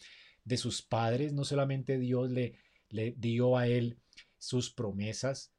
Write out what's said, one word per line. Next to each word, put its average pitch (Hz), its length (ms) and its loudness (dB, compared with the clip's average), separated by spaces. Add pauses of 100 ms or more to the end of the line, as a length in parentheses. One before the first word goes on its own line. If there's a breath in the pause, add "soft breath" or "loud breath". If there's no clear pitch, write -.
(440 loud breath)
de 120 140 -2
sus 113 240 -4
padres, 120 520 0
no 143 100 0
solamente 135 560 0
Dios 123 320 0
le, 123 240 -2 (340 soft breath)
le 110 220 -2
dio 120 460 4
a 123 100 4
él 120 320 2 (400 soft breath)
sus - 320 -2
promesas, 107 880 -4